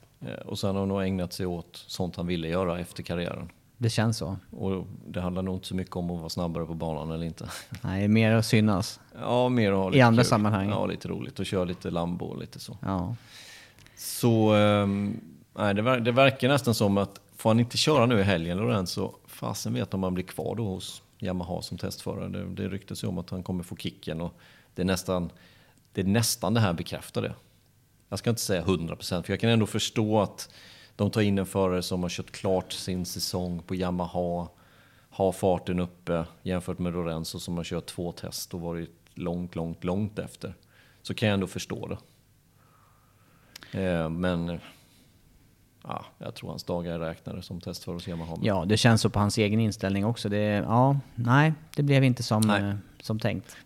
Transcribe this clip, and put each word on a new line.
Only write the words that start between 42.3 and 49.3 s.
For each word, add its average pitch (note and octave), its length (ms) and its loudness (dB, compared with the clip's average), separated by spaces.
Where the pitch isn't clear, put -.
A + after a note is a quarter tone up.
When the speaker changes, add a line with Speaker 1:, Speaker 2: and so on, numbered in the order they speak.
Speaker 1:
Eh, F2 380 0
men, E2+ 500 -2
ja, - 220 -10
jag - 160 -12
tror - 160 -12
hans E2+ 140 -10
dagar F2 300 -4
är E2 40 -6
räknade E2 440 -8
som F2 180 -12
testförare F2+ 360 -8
hos F2 120 -10
Yamaha. E2+ 340 -8
Speaker 2:
Ja, F#2+ 220 2
det G#2+ 120 4
känns A2+ 240 6
så G#2 100 2
på - 80 0
hans G2+ 200 2